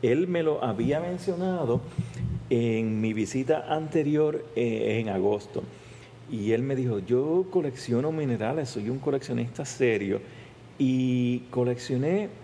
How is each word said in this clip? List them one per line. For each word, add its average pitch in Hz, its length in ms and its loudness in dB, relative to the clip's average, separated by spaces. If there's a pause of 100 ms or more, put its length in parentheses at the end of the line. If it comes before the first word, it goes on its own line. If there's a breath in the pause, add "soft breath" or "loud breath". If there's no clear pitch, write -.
Él 160 240 4
me 175 160 0
lo 156 220 0
había 120 340 2
mencionado 175 800 0 (680 loud breath)
en 113 500 2
mi 110 120 2
visita 131 600 0
anterior, 151 720 0 (120)
eh, 113 440 0
en 110 80 -2
agosto. 101 540 0 (680 loud breath)
Y 110 220 0
él 113 100 2
me 135 140 0
dijo, 123 220 0
"Yo 139 520 2
colecciono 139 600 0
minerales, 135 600 0
soy 107 180 -4
un 131 100 -2
coleccionista 135 680 -2
serio, 104 540 2 (580 loud breath)
y 127 640 2 (100)
coleccioné 131 760 0 (160)